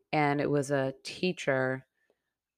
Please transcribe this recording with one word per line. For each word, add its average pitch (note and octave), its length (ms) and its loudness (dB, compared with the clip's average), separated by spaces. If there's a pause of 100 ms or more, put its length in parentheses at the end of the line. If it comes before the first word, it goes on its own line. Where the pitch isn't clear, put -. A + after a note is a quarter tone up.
(140)
And D3 260 2
it C3+ 100 0
was C#3+ 220 0
a C3+ 220 0 (100)
teacher C3+ 840 -2 (720)